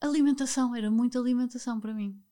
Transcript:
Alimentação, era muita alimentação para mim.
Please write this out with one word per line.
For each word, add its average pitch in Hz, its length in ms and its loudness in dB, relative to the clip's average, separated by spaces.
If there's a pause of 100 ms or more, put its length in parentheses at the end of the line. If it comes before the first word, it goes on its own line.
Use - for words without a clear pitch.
Alimentação, 277 720 2
era 214 160 -2
muita 240 280 2
alimentação 247 640 -2
para 220 120 -6
mim. 202 260 -6 (140)